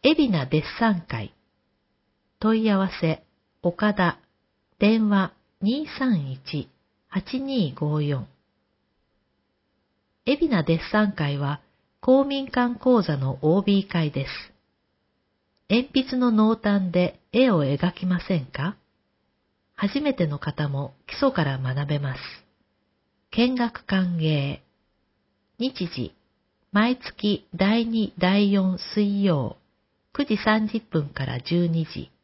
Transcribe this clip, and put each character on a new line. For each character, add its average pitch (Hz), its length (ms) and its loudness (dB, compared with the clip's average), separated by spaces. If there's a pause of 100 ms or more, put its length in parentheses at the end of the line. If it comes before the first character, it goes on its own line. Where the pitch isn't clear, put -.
海 302 200 4
老 - 20 0
名 151 160 0
デ 151 160 0
ッ - 20 -8 (140)
サ 226 140 2
ン 175 80 -2
会。 110 340 -10 (1040)
問 220 260 2
い 220 60 4
合 196 80 4
わ 190 120 0 (100)
せ、 160 240 -2 (360)
岡 170 320 0
田。 175 280 0 (580)
電 220 300 4
話、 196 240 2 (280)
二 262 280 -2 (100)
三 190 320 0
一、 - 380 -8 (400)
八 226 320 -4
二 247 340 -2
五 151 260 -2
四。 147 280 -4 (2000)
海 277 120 2 (100)
老 240 120 2
名 160 40 2
デ 165 160 2
ッ - 140 -8
サ 214 140 2
ン 202 60 -2
会 143 260 -2
は、 143 220 -4 (400)
公 269 240 6
民 277 220 -4
館 240 320 -2
講 247 240 4
座 151 140 0
の 131 260 -4
オ 170 200 4
ー - 20 -4
ビ 196 180 4
ー 196 60 -8
会 160 240 -2
で 135 140 -4
す。 - 40 -12 (1400)
鉛 254 360 2
筆 254 120 -6
の 247 140 2
濃 220 240 4
淡 202 380 0
で 180 260 0 (140)
絵 254 180 4
を 160 140 4
描 139 280 0
き - 140 -8
ま 180 140 0
せ 185 180 -2
ん 131 80 -6
か？ 160 300 -6 (1000)
初 202 240 -2
め 294 160 0
て 165 140 0
の 147 100 -4
方 147 300 -4
も 139 260 -6 (140)
基 - 60 -14
礎 269 180 2
か 175 100 0
ら 139 160 -2
学 135 300 -4
べ 147 100 0
ま 139 160 -4
す。 - 60 -12 (1120)
見 247 240 2
学 240 280 -4
歓 180 340 0
迎。 147 420 -2 (960)
日 233 300 -4
時、 - 260 -8 (560)
毎 226 260 2
月 - 600 -4
第 214 280 2
二、 226 340 -2
第 196 340 2
四 185 260 2 (160)
水 107 300 0
曜、 143 320 0 (560)
九 285 120 -2
時 214 180 0
三 220 240 2
十 214 140 -4
分 147 300 -4
か 135 160 -8
ら 127 160 -6
十 175 240 0
二 165 180 0
時。 - 260 -12 (140)